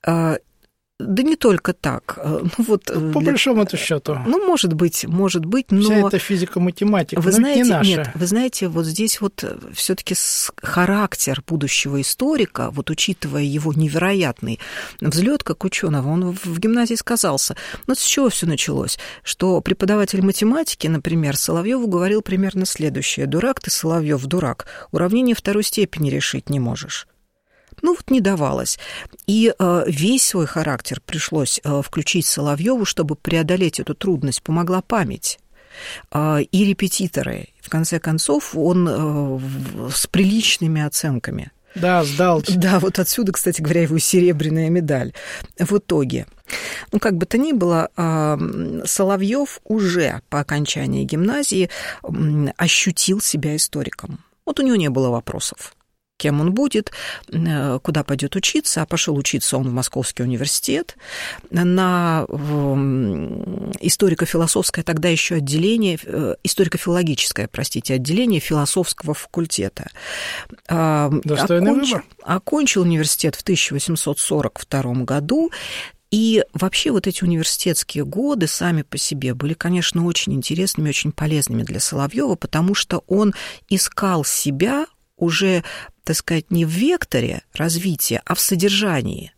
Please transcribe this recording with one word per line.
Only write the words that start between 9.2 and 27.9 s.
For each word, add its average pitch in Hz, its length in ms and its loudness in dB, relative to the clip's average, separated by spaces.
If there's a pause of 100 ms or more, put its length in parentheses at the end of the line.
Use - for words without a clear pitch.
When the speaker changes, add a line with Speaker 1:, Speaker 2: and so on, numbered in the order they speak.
Speaker 1:
вот, - 240 -4
э, - 120 -8 (180)
все-таки - 400 -4
с-, - 360 -2 (100)
характер 180 880 0
будущего 143 540 -2
историка, 220 720 -2
вот - 180 -6
учитывая 147 540 -2
его 147 280 -2
невероятный 156 840 0 (420)
взлет 180 440 2
как - 200 -4
ученого, 151 440 0
он 180 260 0
в, 190 120 -10
в 170 120 -4
гимназии 226 380 2
сказался. 190 580 0 (320)
Ну, 247 80 2
с - 80 -4
чего 269 260 2
все - 200 0
началось? 139 500 -2 (240)
Что 180 380 2
преподаватель 196 640 2
математики, 214 680 2
например, 156 480 0
Соловьеву 214 500 0
говорил 196 360 2
примерно 190 440 0
следующее: 139 600 -2
«Дурак 175 340 0
ты, - 100 -8
Соловьев, 151 560 0
дурак, 156 400 -2 (260)
уравнение 226 440 2
второй 208 260 0
степени 160 480 0
решить 139 400 -4
не 143 100 0
можешь». - 460 -6 (800)
Ну 339 100 4